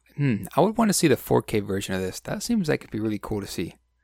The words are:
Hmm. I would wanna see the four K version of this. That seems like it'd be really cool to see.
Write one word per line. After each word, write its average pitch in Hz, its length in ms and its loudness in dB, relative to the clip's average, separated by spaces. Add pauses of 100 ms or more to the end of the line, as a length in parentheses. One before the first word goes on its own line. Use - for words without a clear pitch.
(180)
Hmm. 135 280 0 (100)
I 139 60 4
would 214 160 2
wanna 220 160 4
see - 160 4
the 117 80 6
four 123 240 2
K - 180 -2
version 101 360 -4
of 92 60 -2
this. 92 200 -6
That 165 220 -6
seems 208 260 0
like 135 120 0
it'd - 100 -20
be 110 100 -4
really 107 200 -2
cool 104 200 -6
to 98 60 -8
see. 80 280 -6 (280)